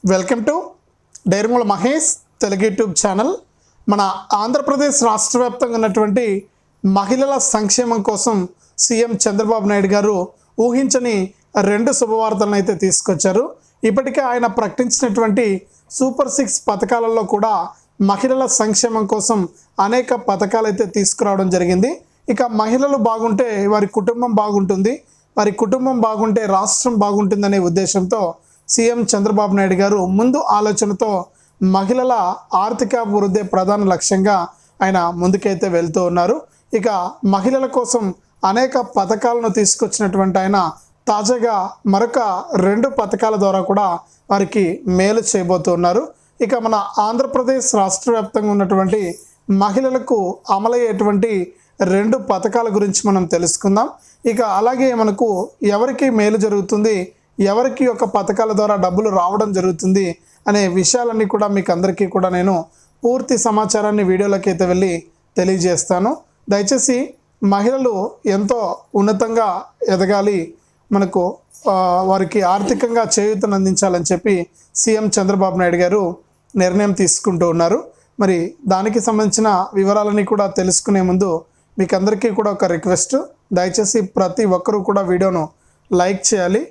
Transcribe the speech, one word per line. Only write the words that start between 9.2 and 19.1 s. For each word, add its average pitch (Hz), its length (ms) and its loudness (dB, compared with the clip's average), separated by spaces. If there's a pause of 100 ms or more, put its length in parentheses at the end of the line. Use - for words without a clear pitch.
చంద్రబాబు 214 460 0
నాయుడు 202 240 0
గారు 208 200 2 (520)
ఊహించని 247 480 0 (560)
రెండు 226 280 0
శుభవార్తలను 214 600 0
అయితే 196 160 0 (100)
తీసుకొచ్చారు. 190 580 0 (460)
ఇప్పటికే 262 420 0
ఆయన 240 180 0 (100)
ప్రకటించినటువంటి 226 880 0 (440)
సూపర్ 262 460 -2
సిక్స్ 262 220 -2 (100)
పథకాలలో 226 560 0 (100)
కూడా 214 200 0 (560)
మహిళల 262 360 0 (140)
సంక్షేమం 220 540 0